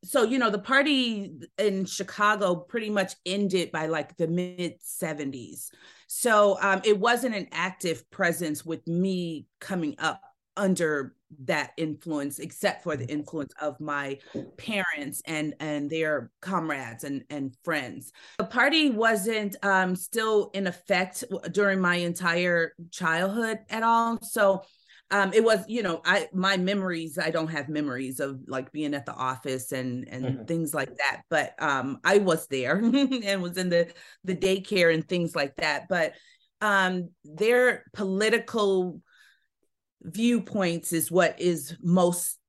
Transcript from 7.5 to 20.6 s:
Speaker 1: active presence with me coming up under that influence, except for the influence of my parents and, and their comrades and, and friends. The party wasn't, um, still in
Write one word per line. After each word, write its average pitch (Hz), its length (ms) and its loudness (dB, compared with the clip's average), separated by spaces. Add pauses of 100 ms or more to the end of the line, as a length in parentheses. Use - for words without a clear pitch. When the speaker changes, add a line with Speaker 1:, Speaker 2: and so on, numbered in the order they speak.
Speaker 1:
active 175 600 -4
presence 170 540 0
with 160 220 -6
me 175 600 -2 (120)
coming 170 400 -4
up - 220 -2 (360)
under 170 580 0 (300)
that 147 300 -2
influence, 151 640 -6
except 185 440 -4
for 160 120 -4
the 120 120 -6
influence 151 520 -8
of 147 200 -6
my 143 400 -6 (380)
parents 165 680 -6
and, 151 340 -4
and 147 300 -4
their 156 420 -2 (100)
comrades 147 640 -4
and, 139 260 -6
and 139 340 -8
friends. 143 480 -4 (260)
The 196 80 -2
party 285 440 4
wasn't, 220 720 2
um, 190 320 4
still 220 580 0
in 196 140 -2